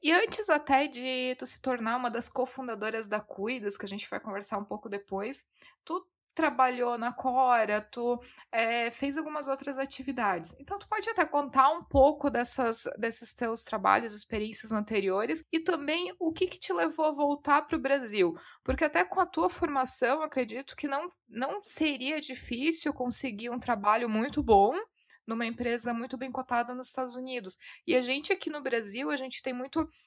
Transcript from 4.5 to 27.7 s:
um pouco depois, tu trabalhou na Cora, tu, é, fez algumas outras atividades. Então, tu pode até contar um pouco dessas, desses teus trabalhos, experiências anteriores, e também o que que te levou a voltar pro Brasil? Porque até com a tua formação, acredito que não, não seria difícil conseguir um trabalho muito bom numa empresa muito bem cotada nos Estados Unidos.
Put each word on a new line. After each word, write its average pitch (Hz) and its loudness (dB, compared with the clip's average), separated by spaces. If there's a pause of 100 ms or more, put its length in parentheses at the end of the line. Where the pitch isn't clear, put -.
um 208 -6
pouco 214 -10
depois, 202 -6 (420)
tu 359 -6 (300)
trabalhou 247 2
na 233 -2
Cora, 240 4
tu, 240 -2 (320)
é, 233 0
fez 277 -4
algumas 302 -4
outras 269 -4
atividades. 240 -4
Então, 392 -10
tu - -20
pode 427 -4
até 359 4
contar 277 4
um 330 -2
pouco 285 6
dessas, 240 2 (120)
desses 226 0
teus 233 -2
trabalhos, 214 2
experiências 214 -4
anteriores, 214 0
e 320 2
também 330 -2
o 330 0
que 359 0
que - -8
te - -2
levou 330 0
a 311 4
voltar 285 2
pro 320 -2
Brasil? 226 2 (300)
Porque 302 0
até 330 4
com 359 -4
a 349 6
tua 359 0
formação, 277 0
acredito 262 -4
que 302 -6
não, 285 -4 (220)
não 277 -4
seria 294 0
difícil 277 -2
conseguir 240 -2
um 240 -6
trabalho 226 2
muito 247 0
bom 220 8 (540)
numa 226 -4
empresa 233 -2
muito 240 -6
bem 254 -8
cotada 247 -2
nos 254 -4
Estados 247 -4
Unidos. 247 -8 (300)